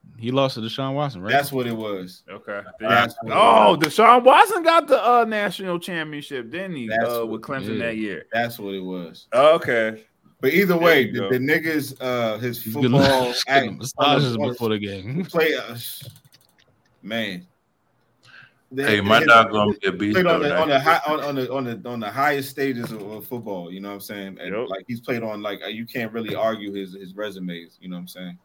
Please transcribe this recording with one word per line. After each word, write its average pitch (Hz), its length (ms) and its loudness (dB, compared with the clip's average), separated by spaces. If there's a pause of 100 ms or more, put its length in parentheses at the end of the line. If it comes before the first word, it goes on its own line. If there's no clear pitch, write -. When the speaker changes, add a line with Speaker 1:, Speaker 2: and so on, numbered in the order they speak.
(180)
Speaker 1:
He 117 120 -6
lost 135 260 0
to 113 40 -8
Deshaun 135 340 -6
Watson, 135 280 -4
right? 107 100 -8
Speaker 2:
That's 139 200 2
what 127 140 -2
it 113 100 -4
was. 95 540 -8
Speaker 3:
Okay. 101 300 -12 (200)
Speaker 2:
That's - 420 2
what 226 100 -8
it 294 60 0
Speaker 3:
Oh, 214 380 6
Speaker 2:
was. - 20 -8
Speaker 3:
Deshaun 226 460 6
Watson 349 380 6
got 330 260 4
the, 240 180 4
uh, 240 180 6
national 202 540 -4
championship, 147 720 -8
didn't 175 260 -8
he? 117 120 -8
Speaker 2:
That's 113 160 0
Speaker 3:
Uh, 117 160 -2
Speaker 2:
what 113 100 -4
Speaker 3:
with 110 120 -8
Clemson 107 360 -6
Speaker 1:
Yeah. 117 80 -4
Speaker 3:
that 113 100 -6
year. 101 360 -8
Speaker 2:
That's 117 260 -2
what 101 160 -8
it 95 100 -6
was. 90 500 -10
Speaker 3:
Okay. 127 720 2 (360)
Speaker 2:
But 135 120 0
either 175 220 4
Speaker 3:
There 170 80 0
Speaker 2:
way, 160 240 6
Speaker 3:
you 104 60 -6
Speaker 2:
the, 120 80 -6
Speaker 3:
go. 98 100 -4
Speaker 2:
the 127 80 2
niggas, 151 600 -2
uh, 120 380 -2
his 120 240 -8
Speaker 1:
He's 113 120 -8
gonna 131 160 0
Speaker 2:
football 135 340 4
Speaker 1:
<laughs> 123 80 -4
he's - 120 -4
gonna 135 220 2
Speaker 2:
act 98 60 -8 (260)
Speaker 1:
massages 139 380 2
Speaker 2:
on 110 60 -2
the, 131 60 -2
Speaker 1:
before 120 220 -4
the 107 80 0
game. 101 480 -6
Speaker 2:
play, 160 280 0
uh, 120 220 -8 (1300)
man. 101 440 -8 (1300)
The, 131 140 -4
Speaker 4:
Hey, 104 140 4
my 104 180 6
Speaker 2:
his, 120 100 4
Speaker 4:
dog 113 240 10
gonna 104 280 4
be - 80 -2
a 185 40 2
beast, 202 220 -2
Speaker 2:
played 180 120 4
on 170 160 2
Speaker 4:
though, - 60 0
Speaker 2:
the, 180 120 0
on 156 80 2
Speaker 4:
next 139 160 2
Speaker 2:
the 156 60 4
high, 170 100 4 (120)
Speaker 4:
year. 151 80 0
Speaker 2:
on, 135 40 -6
on 143 120 -4
the, 127 160 -4
on 131 120 -4 (180)
the, 120 60 -12
on 120 120 -8
the 107 100 -6
highest 139 400 -2
stages 120 420 -4
of, 107 100 -10
of 104 240 -12
football. 101 440 -8
You 95 100 -12
know 98 80 -10
what 101 60 -8
I'm 98 60 -12
saying? 98 400 -12
And 92 140 -8
Speaker 3:
Yep. 117 140 -6
Speaker 2:
like, 95 200 -10
he's 117 120 -8
played 120 220 -6
on, 107 200 -8
like, 101 200 -8
uh, 90 60 -10
you 110 180 -10
can't 113 260 -8
really 110 220 -8
argue 104 380 -4
his, 95 220 -10
his 95 200 -18
resumes. 90 680 -10
You 92 100 -18
know 90 60 -10
what 87 60 -12
I'm 90 60 -16
saying? 90 360 -16